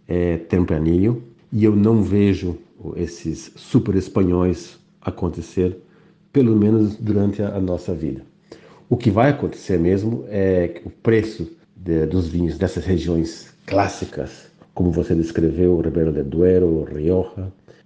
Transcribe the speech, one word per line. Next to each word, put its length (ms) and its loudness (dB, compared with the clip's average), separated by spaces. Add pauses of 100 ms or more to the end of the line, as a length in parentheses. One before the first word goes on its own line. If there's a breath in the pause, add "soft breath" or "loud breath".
é 300 0
Tempranillo, 840 0 (300)
e 140 0
eu 100 4
não 260 4
vejo 560 0 (380)
esses 600 -8
super 400 0
espanhóis 840 0 (220)
acontecer, 800 -4 (500 soft breath)
pelo 240 4
menos 420 4
durante 440 0
a, 140 -4
a 40 -2
nossa 340 -4
vida. 280 -6 (680 loud breath)
O 100 0
que 120 2
vai 220 4
acontecer 480 -2
mesmo 480 0
é 400 0
que 200 -12
o 40 -14
preço 680 -2 (180)
de, 300 0
dos 220 -2
vinhos 300 -2
dessas 280 -4
regiões 680 -2 (140)
clássicas, 840 -4 (220)
como 180 0
você 240 0
descreveu, 640 2
Ribeiro 320 0
del 140 -4
Duero, 580 2
Rioja, 680 -2 (340 soft breath)